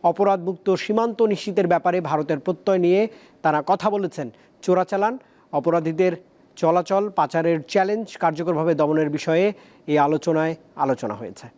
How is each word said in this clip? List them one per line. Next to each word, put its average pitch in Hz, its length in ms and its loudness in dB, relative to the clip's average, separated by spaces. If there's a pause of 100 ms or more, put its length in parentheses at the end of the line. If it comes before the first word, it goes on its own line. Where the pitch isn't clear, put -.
(100)
অপরাধমুক্ত 190 640 0
সীমান্ত 220 480 -2
নিশ্চিতের 196 500 0
ব্যাপারে 180 280 2
ভারতের 156 400 -2
প্রত্যয় 185 440 -2
নিয়ে 180 160 4 (420)
তারা 151 180 2 (100)
কথা 196 200 0
বলেছেন। 180 360 -4 (360)
চোরাচালান, 196 520 0 (380)
অপরাধীদের 165 600 0 (440)
চলাচল, 180 480 2 (140)
পাচারের 165 400 0 (140)
চ্যালেঞ্জ 208 340 0 (160)
কার্যকরভাবে 165 520 0
দমনের 151 420 2
বিষয়ে 165 300 0 (400)
এই 151 120 2
আলোচনায় 156 560 0 (220)
আলোচনা 127 380 -2
হয়েছে। 104 320 -14 (120)